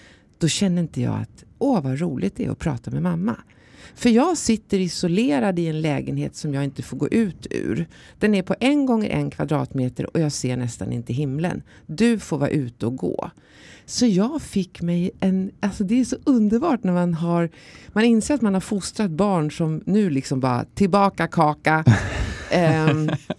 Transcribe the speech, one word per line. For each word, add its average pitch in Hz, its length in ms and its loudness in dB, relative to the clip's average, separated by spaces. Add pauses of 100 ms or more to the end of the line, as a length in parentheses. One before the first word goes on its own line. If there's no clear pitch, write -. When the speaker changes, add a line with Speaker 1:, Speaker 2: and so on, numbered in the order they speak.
(380)
Speaker 1:
då 170 100 0
känner 180 340 0
inte 151 200 -4
jag 110 200 -2
att, - 220 -14 (140)
åh, 247 240 0
vad 131 200 -4
roligt 175 340 -4
det - 100 -4
är - 40 -4
att - 100 -6
prata 123 320 -6
med 143 120 -2
mamma. 175 320 -2 (600)
För - 140 2
jag 294 280 4
sitter 208 420 0
isolerad 196 800 0
i 165 80 0
en 156 140 -4
lägenhet 139 540 -4
som 147 180 -6
jag 139 100 -2
inte 135 200 -6
får - 140 -10
gå 147 120 0
ut 220 420 -2
ur. 92 360 -4 (320)
Den 214 160 2
är 190 80 2
på - 160 -2
en 277 260 2
gånger 220 240 0
en 147 220 -2
kvadratmeter 135 840 -4
och 170 60 0
jag 151 120 0
ser 127 260 -4
nästan 120 360 -6
inte 120 200 -6
himlen. 147 480 -4 (240)
Du 220 340 2
får - 180 -4
vara 123 120 0
ute 120 360 -2
och 123 100 -2
gå." - 360 -6 (540)
Så - 200 0
jag 226 360 2
fick - 400 -6
mig 175 380 0
en, 190 400 0
alltså 202 240 -2
det 226 160 2
är 247 60 2
så - 180 -4
underbart 233 600 2
när 180 100 2
man 175 200 2
har, 170 360 0 (440)
man 226 100 2
inser 233 320 4
att 240 60 -2
man 202 120 2
har 190 80 0
fostrat 202 500 -4
barn 165 400 0
som 160 340 -2
nu 196 240 2
liksom 135 300 -2
bara, 123 260 0 (100)
"Tillbaka 196 520 2
kaka." 156 640 2
Speaker 2:
<laughs> - 600 0
Speaker 1:
Ehm, 156 580 4 (300)